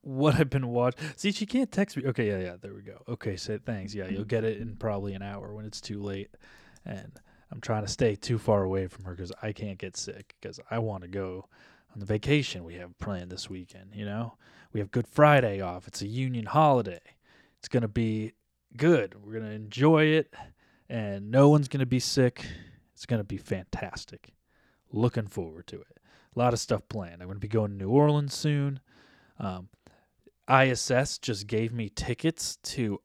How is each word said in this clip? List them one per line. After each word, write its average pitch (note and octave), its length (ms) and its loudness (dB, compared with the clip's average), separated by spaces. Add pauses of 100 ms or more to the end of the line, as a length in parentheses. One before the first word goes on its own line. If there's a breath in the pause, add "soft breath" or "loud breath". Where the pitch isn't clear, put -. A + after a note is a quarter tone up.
what C#3+ 360 2
I've D3+ 120 4
been C3 200 -2
watch-, A#2+ 280 2 (200 loud breath)
see, - 140 0
she G#3 140 -2
can't B3 260 0
text - 280 -2
me. C3 80 -4
Okay, A#2+ 220 0
yeah, G2+ 100 0
yeah, F2+ 200 -6
there - 140 -14
we G2+ 80 -16
go. F#2+ 260 -18
Okay, A2+ 300 -6
so G#2+ 260 -6
thanks. G2+ 320 -8
Yeah, F#2+ 140 -6
you'll G2 160 -4
get A2 200 0
it A2 180 -2
in A2+ 140 -10
probably G2+ 360 -4
an F#2+ 80 -8
hour G2+ 340 -10
when G#2+ 120 -12
it's - 140 -12
too G2+ 200 -8
late. G2+ 300 -8 (560 loud breath)
And G2 260 -12 (380 soft breath)
I'm - 100 -12
trying G#2+ 220 -2
to G2+ 100 -6
stay A2 240 2
too A#2 220 -2
far G#2 240 4
away F#2+ 240 0
from - 180 -14
her F2+ 100 -12
'cause F2+ 160 -10 (120)
I G#2+ 100 -6
can't G2 240 -8
get F#2 180 -12
sick, - 460 -12
'cause - 180 -12 (120)
I A2 80 -2
wanna G2+ 300 -4
go F#2+ 380 -6 (460 soft breath)
on G#2 60 -14
the G2+ 80 -8
vacation G#2+ 580 0
we E2+ 120 -14
have F2 220 -16
planned F2+ 320 -6
this F2+ 200 -10
weekend, F#2+ 440 -14
you G2+ 120 -8
know? A#2 320 -6 (340 soft breath)
We G#2 80 -2
have G2 100 -4
Good A#2+ 160 0
Friday C3 540 6
off. F#2 260 -6
It's - 140 -12
a G2+ 60 -6
union A#2+ 400 -4
holiday. B2 560 4 (560 soft breath)
It's - 100 -16
gonna A#2 200 2
be A2 440 -2 (420)
good. A#2+ 480 2
We're G#2 120 -14
gonna G#2+ 180 -6
enjoy B2 520 4
it, D#3 280 2 (560 loud breath)
and G#2 420 -6
no C#3 200 10
one's D3 180 6
gonna C3+ 160 0
be B2 160 2
sick. - 460 2 (480 loud breath)
It's - 120 -16
gonna A2 180 0
be G2+ 120 -8
fantastic. - 960 -8 (580)
Looking A2+ 360 0
forward E2+ 400 -10
to - 140 -14
it. - 180 -20 (360 soft breath)
A - 40 -4
lot A#2+ 160 4
of A2+ 60 0
stuff - 280 -2
planned. F2 320 -10
I'm F2+ 80 -12
gonna G2 120 -8
be G#2 80 -6
going G#2 240 2
to G2+ 40 -10
New F#2+ 140 -4
Orleans D3 420 4
soon. C#3+ 480 -2 (580 soft breath)
Um, F#2 300 -8 (800 soft breath)
I C3+ 200 8
S B2+ 220 -2
S C3 280 2
just G2+ 280 -6
gave A2+ 260 -2
me A2+ 180 -6
tickets - 720 -4
to G#2+ 420 -4